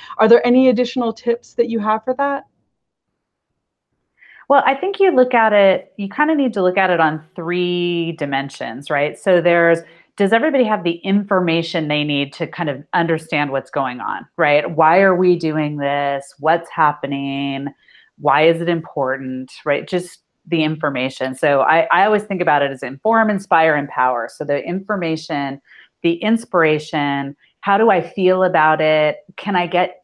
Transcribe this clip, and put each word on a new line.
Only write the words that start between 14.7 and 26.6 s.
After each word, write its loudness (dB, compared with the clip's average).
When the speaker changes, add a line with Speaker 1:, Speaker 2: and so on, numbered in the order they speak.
Speaker 2:
are 4
we 2
doing -2
this? -4
What's 0
happening? -2
Why 2
is 2
it -6
important, -4
right? -2
Just -8
the 0
information. -4
So 2
I, 2
I 4
always 0
think -6
about 2
it -2
as -12
inform, 0
inspire, 2
empower. -2
So -8
the -2
information, -6
the 0
inspiration, -2